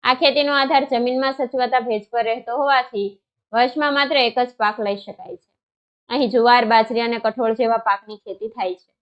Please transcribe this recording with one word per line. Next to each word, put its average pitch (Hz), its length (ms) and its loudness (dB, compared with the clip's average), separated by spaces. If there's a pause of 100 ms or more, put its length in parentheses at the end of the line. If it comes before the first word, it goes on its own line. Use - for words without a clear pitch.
આ 247 100 4
ખેતીનો 285 400 2
આધાર 277 300 2
જમીનમાં 262 500 -2
સચવાતા 254 460 -2
ભેજ 226 300 -4
પર 233 140 -2
રહેતો 233 340 -4
હોવાથી 247 520 0 (440)
વર્ષમાં 262 400 0
માત્ર 285 220 0
એક 247 240 2
જ 247 160 -2
પાક 214 240 -2
લઈ 202 180 -4
શકાય 185 380 -16
છે. - 140 -20 (600)
અહીં 247 200 0
જુવાર, 240 360 4
બાજરી 226 360 2
અને 233 180 -2
કઠોળ 220 340 -2
જેવા 226 240 0
પાકની 214 400 -4
ખેતી 202 300 -12
થાય 208 260 -6
છે. - 180 -18 (100)